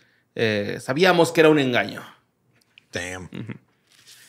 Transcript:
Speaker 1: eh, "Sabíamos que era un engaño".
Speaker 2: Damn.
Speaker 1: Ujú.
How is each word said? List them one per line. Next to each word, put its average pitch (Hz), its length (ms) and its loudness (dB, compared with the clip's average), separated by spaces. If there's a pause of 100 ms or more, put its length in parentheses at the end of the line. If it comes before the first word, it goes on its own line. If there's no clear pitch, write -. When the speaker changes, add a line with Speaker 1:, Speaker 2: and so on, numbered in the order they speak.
(360)
Speaker 1:
eh, 107 440 -4
"Sabíamos 170 520 2
que - 80 2
era 156 100 8
un 156 80 4
engaño". 120 420 -2 (920)
Speaker 2:
Damn. 90 320 -10
Speaker 1:
Ujú. - 300 -14 (760)